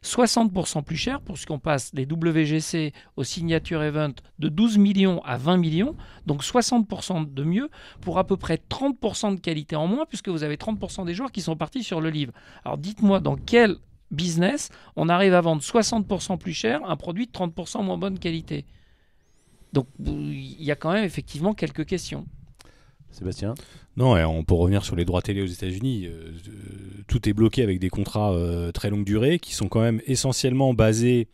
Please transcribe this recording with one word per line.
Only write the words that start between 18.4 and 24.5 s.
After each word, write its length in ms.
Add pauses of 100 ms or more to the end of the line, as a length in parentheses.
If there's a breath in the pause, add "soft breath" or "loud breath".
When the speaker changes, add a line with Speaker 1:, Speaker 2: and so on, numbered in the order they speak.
Speaker 1:
Donc 140 (120)
il 640
y 80
a 40
quand 160
même 140
effectivement 480
quelques 320
questions. 400 (840 soft breath)
Speaker 2:
Sébastien ? 440 (420 loud breath)
Speaker 3:
Non, 220
et 60
on 200
peut 120